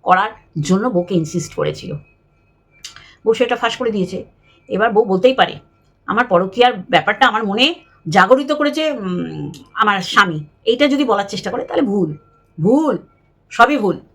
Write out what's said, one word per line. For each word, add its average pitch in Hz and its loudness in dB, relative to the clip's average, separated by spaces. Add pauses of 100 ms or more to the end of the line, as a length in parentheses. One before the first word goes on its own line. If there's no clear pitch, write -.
করার 190 2 (320)
জন্য 190 0
বউকে 185 -2
ইনসিস্ট 160 -4
করেছিল। 147 -6 (1300)
বউ 226 2
সেটা 240 0
ফাঁস 233 -4
করে 240 -2
দিয়েছে। 190 -4 (440)
এবার 202 0
বউ 214 4
বলতেই 190 2
পারে, 175 0 (480)
"আমার 233 0
পরকীয়ার 196 2 (180)
ব্যাপারটা 202 2
আমার 220 0
মনে 247 0 (340)
জাগরিত 208 4
করেছে, 294 0
উম, 170 -6 (220)
আমার 208 0
স্বামী", 175 0 (200)
এইটা 247 2
যদি 285 0
বলার 202 0
চেষ্টা 190 -8
করে 240 -6
তাহলে - -2
ভুল, 190 -2 (440)
ভুল, 247 2 (520)
সবই 254 4
ভুল। 202 -2 (140)